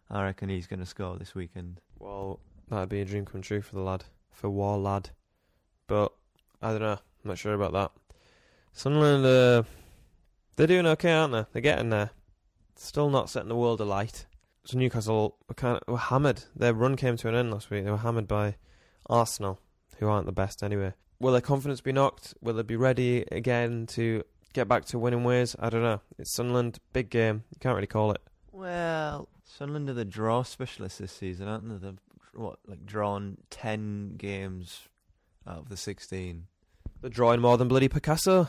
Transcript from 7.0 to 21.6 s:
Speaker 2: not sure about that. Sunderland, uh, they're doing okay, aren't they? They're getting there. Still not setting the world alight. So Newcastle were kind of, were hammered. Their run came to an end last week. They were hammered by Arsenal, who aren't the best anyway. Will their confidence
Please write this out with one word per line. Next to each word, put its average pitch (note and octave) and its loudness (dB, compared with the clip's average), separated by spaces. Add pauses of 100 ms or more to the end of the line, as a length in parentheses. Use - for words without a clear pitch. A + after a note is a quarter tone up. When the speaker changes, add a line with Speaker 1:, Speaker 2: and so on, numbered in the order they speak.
Speaker 2:
not F2+ -6
sure G#2+ -2
about G2+ 0
that. F#2+ 0 (800)
Sunderland, C#3+ 4
uh, B2 8 (920)
they're D#3 6
doing F3+ 6
okay, E3 4
aren't D#3 4
they? A2 0
They're A#2 -6
getting A#2+ 2
there. G#2 2 (640)
Still D3 -2
not C3+ 2
setting G2+ -6
the A#2 -2
world A#2 0
alight. G2+ -4 (380)
So B2+ -4
Newcastle A2 0 (120)
were A#2 -12
kind B2 -2
of, - -10
were A#2+ -2
hammered. C3 2 (100)
Their A#2+ 2
run B2+ 2
came B2 0
to A2+ -6
an A2+ 0
end A#2+ 0
last G#2 -8
week. G#2 -2
They G#2 -2
were G#2 0
hammered A2+ -2
by G#2 0 (500)
Arsenal, A2+ 0 (400)
who G#2+ 0
aren't G#2 0
the F#2+ -4
best F#2+ -4
anyway. G2+ -4 (240)
Will B2+ 2
their B2 6
confidence C#3 -2